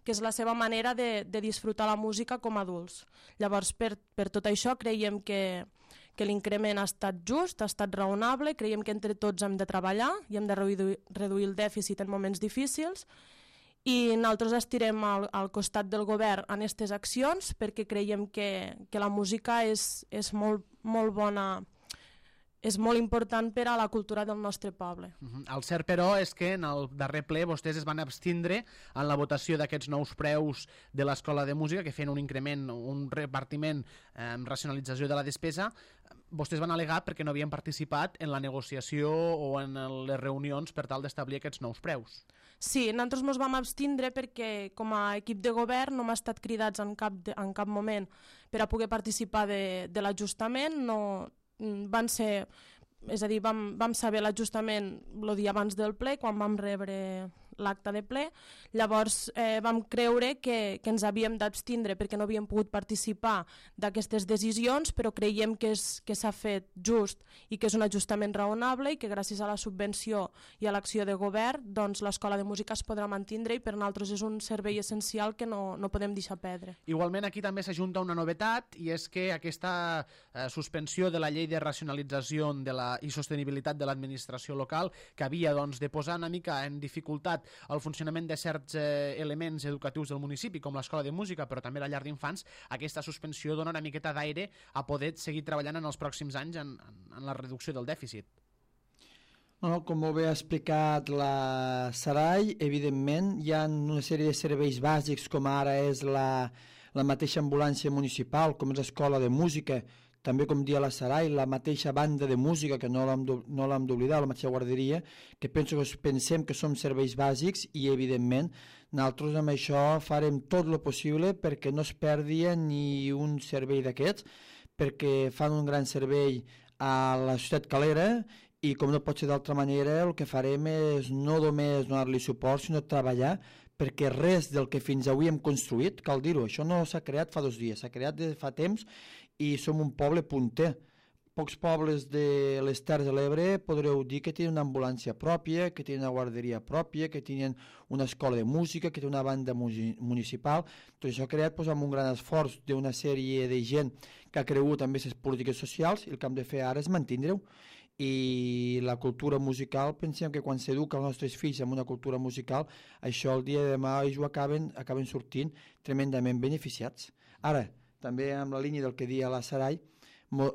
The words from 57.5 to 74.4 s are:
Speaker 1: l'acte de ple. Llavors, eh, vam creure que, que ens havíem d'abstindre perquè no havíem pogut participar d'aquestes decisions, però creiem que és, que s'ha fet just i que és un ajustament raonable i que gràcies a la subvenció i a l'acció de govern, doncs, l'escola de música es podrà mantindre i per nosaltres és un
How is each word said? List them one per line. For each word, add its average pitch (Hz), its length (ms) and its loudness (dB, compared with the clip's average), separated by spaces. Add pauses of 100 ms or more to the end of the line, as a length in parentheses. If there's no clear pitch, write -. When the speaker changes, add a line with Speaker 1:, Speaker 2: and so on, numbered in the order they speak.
Speaker 1:
l'acte 202 300 -2
de 208 120 -2
ple. 285 280 -4 (420)
Llavors, 214 600 2
eh, 220 280 2
vam 226 200 2
creure 240 560 4
que, 220 440 0
que 220 80 0
ens 220 160 2
havíem 220 320 2
d'abstindre 208 600 -2
perquè 208 180 -2
no 208 80 0
havíem 214 240 -2
pogut 208 220 2
participar 202 760 0 (320)
d'aquestes 208 500 0
decisions, 226 680 2
però 220 200 0
creiem 214 440 2
que 214 160 2
és, - 300 -4
que 214 100 -2
s'ha 214 200 0
fet 196 400 -4
just 202 460 2 (280)
i 214 100 -6
que 214 100 4
és 208 80 2
un 220 80 4
ajustament 202 500 0
raonable 240 580 0
i 302 60 -8
que 220 120 -6
gràcies 202 300 -4
a 208 80 -2
la 208 80 -2
subvenció 202 720 -2 (300)
i 208 80 0
a 202 80 2
l'acció 202 300 0
de 196 140 0
govern, 220 440 0
doncs, 202 380 -2
l'escola 202 380 -2
de 202 80 -2
música 208 300 -4
es - 100 -6
podrà 208 240 -2
mantindre 214 440 -4
i 240 80 -6
per 214 120 -4
nosaltres 202 420 -2
és 208 80 -2
un 214 160 -4